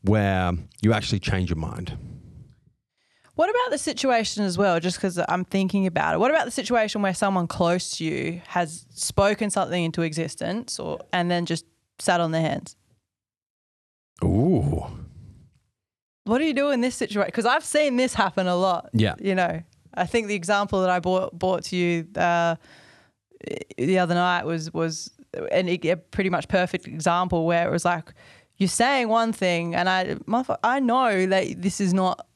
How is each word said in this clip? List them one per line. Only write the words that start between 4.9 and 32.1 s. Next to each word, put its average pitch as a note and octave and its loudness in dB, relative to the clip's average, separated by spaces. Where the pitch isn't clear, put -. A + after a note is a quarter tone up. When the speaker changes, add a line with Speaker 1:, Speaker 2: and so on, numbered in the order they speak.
Speaker 2:
'cause F#3 -2
I'm F3+ 0
thinking F#3+ 0
about D#3+ 0
it. - 0
What A3 4
about D#4 2
the A#3+ -4
situation A3 0
where F#3+ 0
someone F#3 0
close F3 0
to E3 -6
you D#3 -4
has E3+ -4
spoken G#3 0
something F3+ 0
into E3 -2
existence E3 -4
or, D#3 -6
and F3 0
then F3 0
just E3 -4
sat F3 2
on E3 0
their D#3+ 0
hands? D3 -4
Speaker 1:
Ooh. F2+ 2
Speaker 2:
What A#3 2
do D#4 0
you D4+ 0
do C#4 2
in B3 2
this B3 0
situa-, G#3 -2
'cause A3+ -2
I've C#4 2
seen D4 2
this B3+ 2
happen F#3+ 0
a F3+ 2
lot. F3+ 0
Speaker 1:
Yeah. G#2+ 2
Speaker 2:
You F#3+ 0
know, E3+ 0
I F#3 0
think A3 -2
the G#3 -2
example G3 0
that F#3 2
I F3+ 2
brought, F#3 -2
brought F#3 0
to F#3 -4
you, F3 0
uh, E3+ 2
the F#3 2
other F3 2
night F3 0
was, E3 -6
was E3 -4
an, F#3 2
a F3 0
pretty F#3+ -4
much F3+ -2
perfect F3+ 0
example E3+ 0
where E3+ 2
it - 0
was E3+ -2
like, F3 -2
you're F#3+ 2
saying B3 2
one A3+ 2
thing E3+ 0
and F3 2
I, F#3 0
motherfu-, B3 0
I B3+ 0
know A#3 2
that F#3 0
this F#3 -2
is F#3 2
not F#3 0